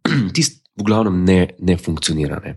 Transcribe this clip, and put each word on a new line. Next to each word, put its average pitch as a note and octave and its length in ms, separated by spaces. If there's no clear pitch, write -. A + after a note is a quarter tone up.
<clears throat> B2 280
Tist-, - 300
v G#2 120
glavnem, G#2+ 380
ne, F#2 180
ne F2+ 180
funkcionira, D#2 640
ne. - 180